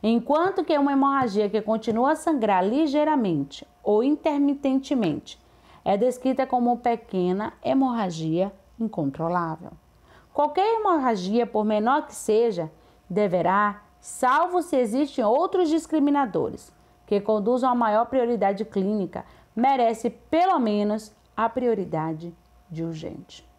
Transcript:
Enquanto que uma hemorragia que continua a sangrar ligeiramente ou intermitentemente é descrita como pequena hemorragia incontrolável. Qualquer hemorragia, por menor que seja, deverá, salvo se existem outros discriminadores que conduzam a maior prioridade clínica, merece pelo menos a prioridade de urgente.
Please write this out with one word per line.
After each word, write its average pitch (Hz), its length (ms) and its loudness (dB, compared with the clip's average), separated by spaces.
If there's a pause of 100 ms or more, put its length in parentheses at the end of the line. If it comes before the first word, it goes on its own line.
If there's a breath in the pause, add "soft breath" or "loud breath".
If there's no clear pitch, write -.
Enquanto 302 640 0
que 320 100 2
uma 285 180 2
hemorragia 262 540 2
que 202 140 -2
continua 226 520 0
a - 20 2
sangrar 214 500 0
ligeiramente 269 1000 0 (160)
ou 208 200 2
intermitentemente 277 1400 0 (460 soft breath)
é 196 100 2
descrita 254 520 0
como 240 300 2
pequena 208 760 -2 (100)
hemorragia 196 880 0 (280)
incontrolável. 165 960 -4 (600 soft breath)
Qualquer 370 460 0
hemorragia, 240 680 0
por 214 180 -2
menor 220 440 0
que - 80 -18
seja, 208 560 0 (360 soft breath)
deverá, 196 760 2 (160)
salvo 330 640 0
se - 120 -4
existem 254 480 0
outros 330 460 2
discriminadores 285 1040 0 (320 soft breath)
que 202 160 0
conduzam 220 480 0
a 247 60 2
maior 226 320 2
prioridade 220 580 0
clínica, 196 580 -4 (320 soft breath)
merece 233 540 2
pelo 349 480 0
menos 214 580 -2 (220)
a 226 100 0
prioridade 175 880 -4 (360)
de 160 120 -8
urgente. - 640 -12 (120)